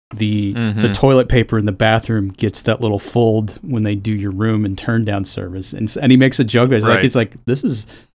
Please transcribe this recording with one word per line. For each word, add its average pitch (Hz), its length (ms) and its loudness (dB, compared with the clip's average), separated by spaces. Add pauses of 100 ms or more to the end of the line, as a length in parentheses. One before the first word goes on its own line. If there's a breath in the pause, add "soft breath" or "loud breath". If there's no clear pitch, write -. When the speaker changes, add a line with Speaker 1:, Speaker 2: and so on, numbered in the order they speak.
(140)
Speaker 1:
the, 104 400 -2
Speaker 2:
Mm-hmm. 110 280 -4
Speaker 1:
the 110 100 2
toilet 127 360 2
paper 117 300 2
in 104 80 0
the 101 60 0
bathroom 110 560 0
gets 101 340 -4
that 110 180 -2
little 104 200 -2
fold 110 600 0
when 123 220 -4
they 104 140 -2
do 107 160 -4
your 101 180 -4
room 107 340 0
and 98 140 -4
turn 113 260 -2
down 101 200 -4
service. 95 480 -10
And, 107 160 -6
s-, - 80 -8
and 131 160 4
he 131 40 10
makes 131 220 4
a 135 60 2
joke, 120 260 2
but 127 60 4
it's 104 100 0
like, 113 100 4
Speaker 2:
Right. 95 80 2
Speaker 1:
it's 127 120 0
like, - 300 -2
"This 131 180 -2
is 117 240 -4 (300 loud breath)